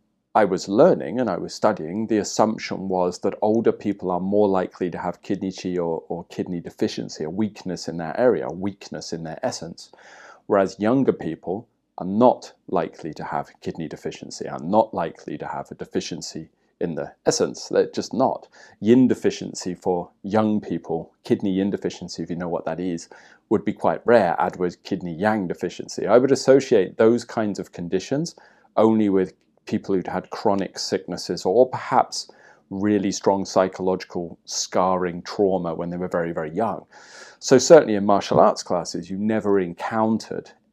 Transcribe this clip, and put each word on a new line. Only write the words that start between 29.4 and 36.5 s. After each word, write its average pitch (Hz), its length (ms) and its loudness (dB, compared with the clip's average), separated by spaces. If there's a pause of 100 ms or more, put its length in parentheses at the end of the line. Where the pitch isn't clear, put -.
people 101 280 -2
who'd 90 120 0
had 92 240 -6
chronic 101 480 -2
sicknesses - 680 -6
or 117 240 6
perhaps - 600 -2 (400)
really 98 420 0
strong 98 320 0
psychological 92 1000 -2
scarring 90 800 -2
trauma 92 520 0
when 85 160 -8
they 87 60 -8
were 90 120 -6
very, 85 240 -2
very 80 180 -6